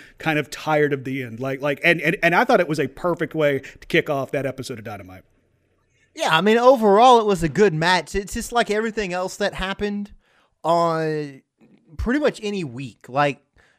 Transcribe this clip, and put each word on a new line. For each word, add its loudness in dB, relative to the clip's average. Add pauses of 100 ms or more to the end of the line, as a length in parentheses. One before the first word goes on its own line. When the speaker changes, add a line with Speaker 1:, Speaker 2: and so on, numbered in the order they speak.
(200)
Speaker 1:
kind -2
of -4
tired 0
of -4
the -8
end. -12
Like, -6
like, -4
and, 4
and, 0
and 2
I 4
thought 4
it -2
was -2
a -2
perfect -4
way 0
to -18
kick 0
off -4
that -4
episode -10
of -16
Dynamite. -16 (920)
Speaker 2:
Yeah, -4
I 2
mean, 4
overall, 8
it 0
was 0
a 0
good 4
match. 0
It's -8
just -8
like 0
everything -4
else -6
that -4
happened -6 (500)
on -2 (560)
pretty -2
much -2
any -6
week. -14
Like, -2 (360)